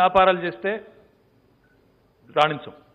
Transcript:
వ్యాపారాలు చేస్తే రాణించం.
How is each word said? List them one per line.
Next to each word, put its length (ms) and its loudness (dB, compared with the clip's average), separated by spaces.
వ్యాపారాలు 460 2
చేస్తే 260 -8
రాణించం. 360 -2